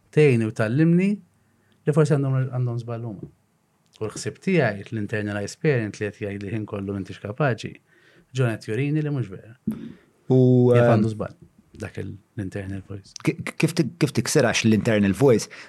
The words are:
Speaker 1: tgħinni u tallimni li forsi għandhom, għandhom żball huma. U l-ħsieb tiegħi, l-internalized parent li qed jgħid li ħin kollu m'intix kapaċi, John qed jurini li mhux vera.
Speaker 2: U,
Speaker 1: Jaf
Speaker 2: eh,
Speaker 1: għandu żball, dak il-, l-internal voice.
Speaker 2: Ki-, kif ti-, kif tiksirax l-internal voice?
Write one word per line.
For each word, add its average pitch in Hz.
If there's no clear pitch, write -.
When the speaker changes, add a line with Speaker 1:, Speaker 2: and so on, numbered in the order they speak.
Speaker 1:
tgħinni 127
u 110
tallimni 165
li 151
forsi 147
għandhom, 131
għandhom 123
żball 117
huma. 101
U 107
l-ħsieb -
tiegħi, 120
l-internalized 104
parent 120
li 107
qed 101
jgħid 101
li 98
ħin 110
kollu 101
m'intix 95
kapaċi, 110
John 123
qed -
jurini 143
li 147
mhux 127
vera. 104
Speaker 2:
U, 127
Speaker 1:
Jaf 120
Speaker 2:
eh, 117
Speaker 1:
għandu 110
żball, 104
dak 101
il-, 98
l-internal 98
voice. 101
Speaker 2:
Ki-, -
kif 160
ti-, 165
kif 139
tiksirax 117
l-internal 104
voice? 107